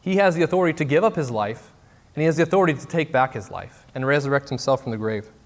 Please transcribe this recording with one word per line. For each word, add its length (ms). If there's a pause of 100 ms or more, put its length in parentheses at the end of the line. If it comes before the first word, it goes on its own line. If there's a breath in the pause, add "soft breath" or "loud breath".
he 160
has 180
the 80
authority 360
to 60
give 200
up 100
his 160
life, 420 (420 soft breath)
and 80
he 40
has 120
the 40
authority 300
to 140
take 260
back 220
his 160
life 340 (100)
and 120
resurrect 420
himself 340
from 100
the 40
grave. 340 (140)